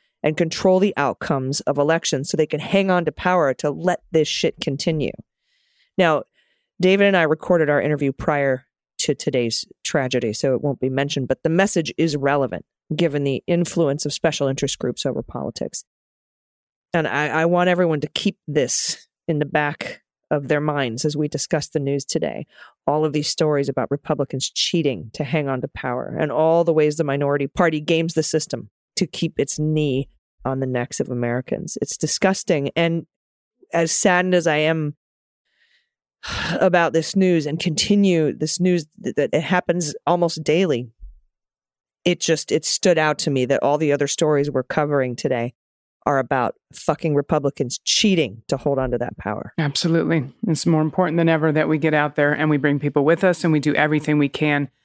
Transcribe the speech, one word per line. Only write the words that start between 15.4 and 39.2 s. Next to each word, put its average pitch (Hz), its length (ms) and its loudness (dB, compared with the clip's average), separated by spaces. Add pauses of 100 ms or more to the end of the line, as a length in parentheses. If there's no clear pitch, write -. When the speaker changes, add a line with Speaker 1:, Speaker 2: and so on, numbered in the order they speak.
Speaker 1:
And 160 140 0
I, 139 220 -2
I 160 160 0
want 180 240 2
everyone 170 320 2
to 151 80 -4
keep - 280 -4 (100)
this - 600 -4 (200)
in 156 100 0
the 147 80 0
back - 560 -4 (300)
of 143 160 -2
their 147 120 0
minds 143 460 -2
as 151 100 -2
we 151 120 -2
discuss - 400 -4
the 151 120 -4
news 139 240 -2
today. - 440 -6 (400)
All 151 180 2
of 147 80 -2
these 147 140 -2
stories 143 420 0
about 135 220 -2
Republicans 139 580 -4
cheating 131 640 -2
to - 100 -4
hang 147 240 -2
on 131 140 -2
to 123 60 -4
power 123 520 -6
and 151 120 -2
all 160 320 4
the 160 100 2
ways 151 240 2
the 165 60 0
minority 143 420 0
party 160 340 0
games 165 360 0
the 156 80 2
system - 480 -4 (240)
to 185 100 0
keep - 340 -4
its 143 200 -4
knee 151 500 0 (360)
on 131 160 -2
the 135 40 -2
necks 123 340 -4
of 127 100 -4
Americans. 120 680 -4
It's - 160 -4
disgusting. 156 800 -2
And 165 300 0 (640)
as 165 200 0
saddened 180 420 2
as 165 140 2
I 151 100 2
am 156 380 0 (1300)
<sighs> - 260 -6 (100)
about 170 340 4
this 160 220 -2
news 180 300 4
and 147 140 -4
continue 175 720 2
this - 260 -4
news 180 280 0 (160)
th-, - 120 -6
that 143 160 0